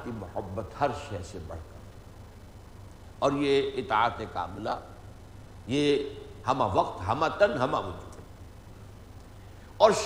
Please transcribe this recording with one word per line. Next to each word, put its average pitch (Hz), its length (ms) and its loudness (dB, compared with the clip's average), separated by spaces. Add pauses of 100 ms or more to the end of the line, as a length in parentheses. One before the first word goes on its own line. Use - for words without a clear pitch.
کی 123 100 -6
محبت 95 680 -6
ہر 143 60 6 (220)
شے 101 140 -4
سے - 140 -10 (100)
بڑھ 82 100 -10
کر۔ - 200 -14 (1400)
اور 135 120 6
یہ 139 440 4
اطاعت 117 460 2 (120)
کاملہ، 104 360 -4 (960)
یہ 147 420 4 (380)
ہمہ 131 160 4
وقت، 107 440 2
ہمہ 139 180 4 (140)
تن، 208 180 6
ہمہ 135 200 2
وجود۔ 90 380 -6 (1600)
اور 214 140 12 (140)